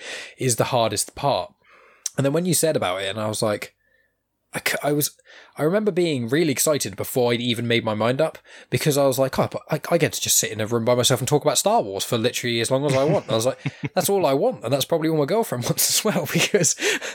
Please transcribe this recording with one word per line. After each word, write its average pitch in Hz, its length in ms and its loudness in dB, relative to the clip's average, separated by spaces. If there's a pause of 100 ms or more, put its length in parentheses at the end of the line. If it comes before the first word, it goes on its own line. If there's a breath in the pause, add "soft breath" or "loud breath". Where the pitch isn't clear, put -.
(380 loud breath)
is 123 180 0
the 120 100 2
hardest 113 500 0
part. 113 380 -2 (640 loud breath)
And 135 100 0
then 139 80 0
when 170 120 0
you 180 80 2
said 156 240 2
about 95 240 -2
it, 98 80 -4
and 104 100 -6
I 107 80 -2
was 107 140 -4
like, 107 320 -2 (800)
I - 120 -8
c-, - 160 -2
I 147 120 0
was, 147 180 -2 (460 loud breath)
I 143 60 -4
remember 202 280 0
being 156 380 0
really 151 240 2
excited 120 420 -2
before 120 380 0
I'd 117 80 0
even 120 260 -2
made 117 160 2
my 110 120 0
mind 123 260 2
up, 160 160 -2 (320 loud breath)
because 135 280 0
I 139 80 4
was 131 140 2
like, 135 180 0
"Oh, 135 140 2
but - 180 -8
I, 151 120 -2 (120)
I 175 40 6
get 143 160 0
to - 80 -6
just - 160 2
sit 113 140 0
in 110 100 -4
a 107 60 -2
room 113 180 0
by 123 100 4
myself 123 240 2
and 127 80 -4
talk 143 160 2
about 139 140 2
Star 214 240 2
Wars 98 240 -4
for 123 120 -2
literally 117 440 0
as 113 100 0
long 135 140 2
as 139 100 2
I 131 80 4
want." 165 220 2
And - 80 -4
I - 20 4
was 113 100 2
like, 127 140 -2 (200 loud breath)
<laughs> - 140 -8
"That's - 140 0
all 196 180 2
I 139 80 4
want, 180 300 0
and 117 80 -4
that's 135 140 0
probably 160 240 0
all 160 80 0
my 143 80 2
girlfriend 156 400 -2
wants - 240 0
as - 160 0
well," 170 240 0
<laughs> - 40 -6
because 170 420 2 (400 loud breath)